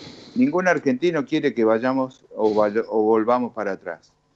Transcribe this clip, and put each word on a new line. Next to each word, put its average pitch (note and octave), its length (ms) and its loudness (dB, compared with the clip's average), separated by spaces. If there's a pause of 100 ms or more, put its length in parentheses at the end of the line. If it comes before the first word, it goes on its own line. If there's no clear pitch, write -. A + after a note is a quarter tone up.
(360)
Ningún D#3+ 320 2
argentino D3 580 0
quiere D3 300 -2
que A2+ 100 2
vayamos B2+ 580 0 (120)
o G#2+ 180 2
vay-, G#2 340 2
o A2 140 0
volvamos A2+ 520 2
para G2+ 180 -4
atrás. F2+ 400 -12 (240)